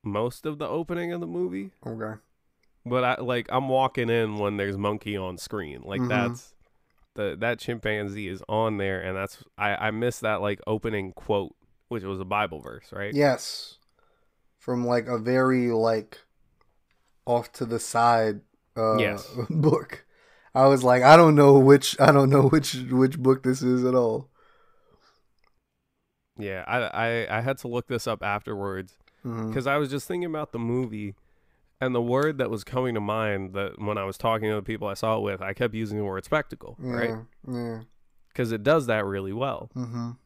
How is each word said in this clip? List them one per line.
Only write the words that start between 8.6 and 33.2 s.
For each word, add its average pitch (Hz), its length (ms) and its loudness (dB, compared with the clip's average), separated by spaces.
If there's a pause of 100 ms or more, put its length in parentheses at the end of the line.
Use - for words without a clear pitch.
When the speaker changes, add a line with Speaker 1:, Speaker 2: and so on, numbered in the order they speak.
Speaker 1:
there, 95 240 -4
and 92 140 -6
that's, 95 280 -8 (140)
I, 101 180 -2
I 110 160 -4
missed 117 300 -4
that, 110 200 -2
like, 104 240 -2
opening 104 460 -4
quote, 101 420 -4 (360)
which 113 140 -8
was 95 180 -8
a 92 40 -8
Bible 92 360 -4
verse, - 320 -18
right? 101 200 -8
Speaker 2:
Yes. - 640 -2 (840)
From, 123 280 -4
like, 120 200 0
a 123 120 -4
very, 127 520 2
like, 113 480 0 (1040)
off 120 260 -2
to - 140 -6
the 113 140 -4
side, 113 600 2 (380)
uh, 110 200 2
Speaker 1:
Yes. 101 320 -2 (120)
Speaker 2:
<laughs> 107 80 -8
book. 156 560 0 (500)
I 135 120 8
was 139 160 6
like, 123 200 6
"I 151 140 12
don't 160 180 10
know 139 240 10
which, 135 400 8
I 143 140 8
don't 139 160 6
know 139 180 6
which, 147 280 2 (140)
which 131 300 4
book 131 240 2
this 127 180 0
is 127 240 2
at 127 80 2
all." 123 380 0 (2000)
Speaker 1:
Yeah, 95 260 -8
I, 120 140 -2 (480)
I, 107 100 -4
I 117 40 -2
had 131 180 -4
to - 80 -12
look 120 200 -6
this 120 200 -4
up 110 160 -6
afterwards 101 760 -6 (280)
Speaker 2:
Mm-hmm. 113 280 -6
Speaker 1:
'cause 131 140 -4
I 139 80 0
was 147 140 -2
just 139 180 -8
thinking 180 220 -6
about 151 240 -8
the 120 60 -8
movie, 113 540 -6 (680)
and 127 120 -2
the 120 80 2
word 135 380 0
that 117 100 -2
was 110 140 -6
coming 127 320 -2
to 107 60 -2
mind 104 520 -4